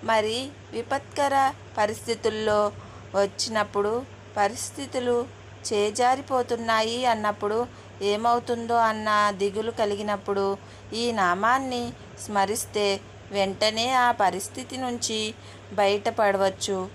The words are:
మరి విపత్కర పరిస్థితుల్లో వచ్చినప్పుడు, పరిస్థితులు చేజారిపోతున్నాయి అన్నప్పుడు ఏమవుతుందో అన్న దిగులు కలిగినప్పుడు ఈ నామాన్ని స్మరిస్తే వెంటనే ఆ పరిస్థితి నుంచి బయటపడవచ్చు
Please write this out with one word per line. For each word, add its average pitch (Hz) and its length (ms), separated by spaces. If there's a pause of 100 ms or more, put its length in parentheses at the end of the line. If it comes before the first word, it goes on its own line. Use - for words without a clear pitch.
మరి 220 340 (340)
విపత్కర 269 640 (380)
పరిస్థితుల్లో 214 840 (540)
వచ్చినప్పుడు, 208 760 (420)
పరిస్థితులు 247 840 (480)
చేజారిపోతున్నాయి 233 1400
అన్నప్పుడు 214 520 (440)
ఏమవుతుందో 233 800
అన్న 214 280 (220)
దిగులు 202 400
కలిగినప్పుడు 202 760 (480)
ఈ 226 180
నామాన్ని 233 680 (380)
స్మరిస్తే 208 680 (460)
వెంటనే 202 600
ఆ 247 180
పరిస్థితి 208 640
నుంచి 240 420 (560)
బయటపడవచ్చు 202 1040 (180)